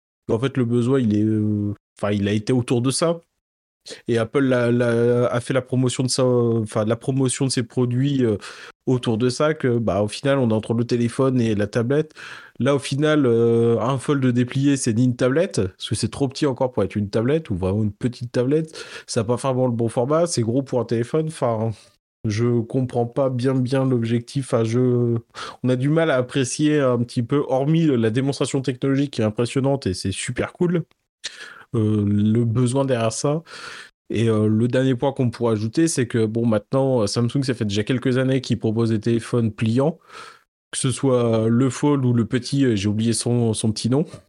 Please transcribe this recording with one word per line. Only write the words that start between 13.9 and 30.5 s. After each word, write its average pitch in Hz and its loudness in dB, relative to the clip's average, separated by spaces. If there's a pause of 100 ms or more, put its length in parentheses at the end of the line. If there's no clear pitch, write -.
Fold 139 0
déplié, 131 0
c'est 120 -2
ni 123 2
une 123 0
tablette, 135 0
parce - -6
que 117 -4
c'est 107 -2
trop 143 -2
petit 123 -4
encore 127 0
pour - -2
être - -4
une 104 -2
tablette, 131 0
ou 101 -4
vraiment 95 0
une 107 0
petite 120 -6
tablette. 147 -2 (220)
Ça 120 -2
va 110 0
pas 113 0
faire 135 -2
vraiment 127 2
le 120 0
bon 113 0
format, 151 0
c'est 127 -2
gros 120 0
pour 131 -2
un 113 0
téléphone. 120 -2
Enfin, 113 -2 (520)
je 117 0
comprends 127 -2
pas 131 0
bien, 127 0
bien 131 0
l'objectif. 120 -2
Enfin, 113 2
je, 120 2 (460)
on 123 0
a 127 2
du 131 0
mal 160 2
à 131 2
apprécier 147 0
un 123 2
petit 120 -2
peu, 143 0
hormis 151 2
la 117 2
démonstration 135 -2
technologique 139 -2
qui 123 -4
est 107 2
impressionnante 131 0
et 92 -2
c'est 98 -4
super - -6